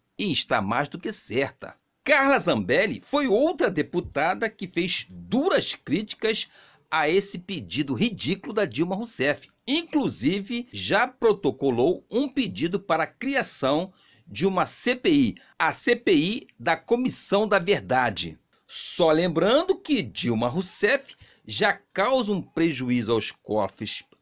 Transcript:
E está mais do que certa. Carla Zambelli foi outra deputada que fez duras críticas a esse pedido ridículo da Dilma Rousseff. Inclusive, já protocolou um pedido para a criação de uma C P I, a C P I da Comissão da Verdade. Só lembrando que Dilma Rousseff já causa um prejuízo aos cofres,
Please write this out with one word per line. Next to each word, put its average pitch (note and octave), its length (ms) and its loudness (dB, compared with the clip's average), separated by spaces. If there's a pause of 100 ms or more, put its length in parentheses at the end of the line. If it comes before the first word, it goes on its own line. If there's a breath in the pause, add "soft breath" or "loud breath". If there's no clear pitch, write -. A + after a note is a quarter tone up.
(180)
E G3 140 0
está B2 300 0
mais A#2+ 260 -2
do - 100 -12
que - 140 -6
certa. - 640 -6 (260)
Carla C4+ 380 4
Zambelli C#3 640 0
foi C#4+ 260 0
outra C4+ 420 2
deputada F3 800 -2
que G#3 160 -12
fez F3+ 440 -4
duras G3 640 0
críticas A3 720 -4 (420 soft breath)
a D#3 200 0
esse F#3+ 300 0
pedido C#3 540 -6
ridículo F#3+ 600 -2
da G#3 100 0
Dilma E3+ 320 -2
Rousseff. D3 540 -4 (180)
Inclusive, A#3 1040 -2
já A#2+ 360 0
protocolou D3 1040 0
um C4 200 -2
pedido F3+ 500 -4
para D#3+ 240 -2
a D3+ 40 -2
criação F#3+ 840 -2 (340 soft breath)
de A#2 200 -4
uma F#3 200 2
C - 300 -2
P B3 140 0
I, C#3 260 4 (240 loud breath)
a D#3+ 140 2
C A#3+ 240 2
P A#3 160 2
I F3+ 340 0 (100)
da E3 200 0
Comissão A#3 720 0
da G3 120 2
Verdade. B2 800 0 (260)
Só - 460 2
lembrando F3+ 640 4
que C4+ 240 0
Dilma A#2 460 -2
Rousseff F#3+ 720 -2 (280 soft breath)
já G3 280 0
causa A3+ 580 -2
um F#3+ 100 0
prejuízo B2 720 0
aos A2+ 200 0
cofres, - 720 -4 (160)